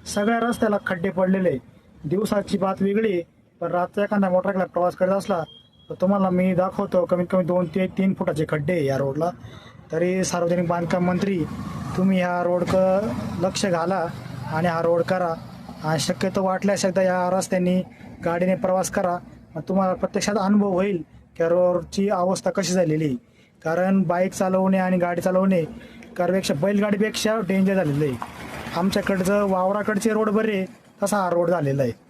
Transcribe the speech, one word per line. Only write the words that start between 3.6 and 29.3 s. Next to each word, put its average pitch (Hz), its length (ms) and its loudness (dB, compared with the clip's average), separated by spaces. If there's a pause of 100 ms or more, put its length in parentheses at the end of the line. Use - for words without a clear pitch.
पण 170 100 -4
रात्री 180 320 -2
एखादा 202 260 0
मोटरसायकलला 185 360 0
प्रवास 175 300 0
करत 185 180 0
असला 190 300 -2 (480)
तर 160 100 -8
तुम्हाला 190 300 2
मी 185 240 2
दाखवतो, 180 500 0
कमीत 175 260 0
कमी 185 140 2
दोन 180 220 2
ते 185 200 -2
तीन 190 320 0
फुटाचे 160 300 -2
खड्डे 156 240 -2
आहे 160 120 0
या 135 120 0
रोडला. 139 340 -2 (640)
तरी 180 320 0
सार्वजनिक 175 440 0
बांधकाम 175 360 0
मंत्री, 180 400 0 (520)
तुम्ही 190 220 2
ह्या 175 240 0
रोडकडं 185 680 2 (320)
लक्ष 185 260 0
घाला 175 400 0 (460)
आणि 165 160 0
हा 165 140 0
रोड 170 200 2
करा. 180 320 0 (500)
आणि 156 160 0
शक्यतो 190 440 -2
वाटल्यास 190 400 0
एकदा 190 180 2
या 180 280 2
रस्त्याने 185 520 0 (420)
गाडीने 175 300 2
प्रवास 185 360 0
करा, 180 280 0 (360)
मग 156 140 -8
तुम्हाला 185 260 2
प्रत्यक्षात 196 460 -2
अनुभव 202 300 4
होईल 185 320 0 (340)
की 165 60 -2
या 165 60 2
रोडची 180 600 2
अवस्था 185 420 0
कशी 180 220 -2
झालेली 160 320 2
आहे. 135 100 0 (500)
कारण 185 380 2
बाईक 180 300 2
चालवणे 190 460 2
आणि 185 180 2
गाडी 175 240 0
चालवणे 185 420 2 (540)
करण्यापेक्षा, 180 380 0
बैलगाडीपेक्षा 208 920 0
डेंजर 190 260 2
झालेलं 151 300 0
आहे. 131 100 -2 (640)
आमच्याकडचं 196 680 0